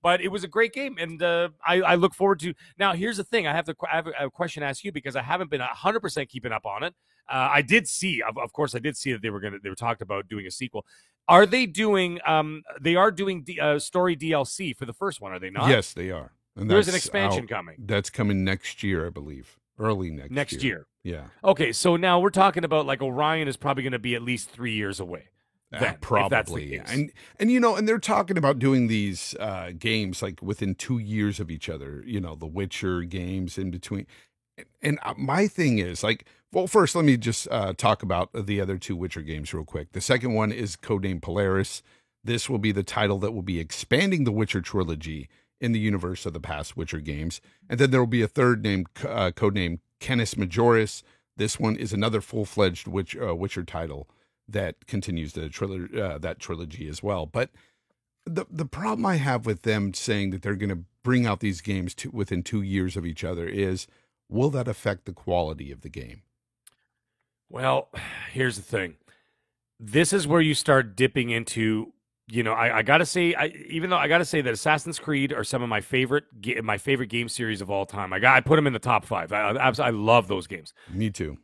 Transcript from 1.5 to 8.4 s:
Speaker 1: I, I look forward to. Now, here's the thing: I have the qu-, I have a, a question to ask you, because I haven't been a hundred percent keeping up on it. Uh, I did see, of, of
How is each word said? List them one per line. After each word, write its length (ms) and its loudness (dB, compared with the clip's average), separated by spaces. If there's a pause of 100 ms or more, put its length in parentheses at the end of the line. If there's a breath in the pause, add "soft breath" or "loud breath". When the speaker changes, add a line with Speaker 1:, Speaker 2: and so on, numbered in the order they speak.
Speaker 1:
I, 160 4
I 140 6
look 180 4
forward 260 2
to. 140 -4 (240 soft breath)
Now, 160 4
here's 220 -2
the 80 -4
thing: 240 0
I 60 0
have 120 0
the 80 -6
qu-, 180 -6
I 40 2
have 100 -2
a, 60 -8 (140)
a 40 -6
question 320 -6
to 60 -2
ask 160 -6
you, 80 -6
because 240 -6
I 60 -2
haven't 280 -2
been 100 -2
a 60 -4
hundred 340 -2
percent 280 -6
keeping 240 -8
up 140 -4
on 180 -6
it. 100 -8 (340)
Uh, 240 0
I 100 6
did 260 4
see, 340 -2
of, 160 -2
of 140 -6